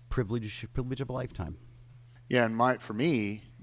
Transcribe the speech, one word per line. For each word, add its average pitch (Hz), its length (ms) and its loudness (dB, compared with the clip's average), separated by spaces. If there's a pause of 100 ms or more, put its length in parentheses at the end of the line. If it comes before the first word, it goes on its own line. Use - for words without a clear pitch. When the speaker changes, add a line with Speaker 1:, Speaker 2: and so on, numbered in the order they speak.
Speaker 1:
privilege, 110 540 -2 (100)
privilege 131 280 -4
of 123 80 -6
a 127 40 -6
lifetime. 98 440 -6 (720)
Speaker 2:
Yeah, 123 160 6
and 113 100 0
my, 123 220 4
for - 160 -10
me, 110 480 0 (220)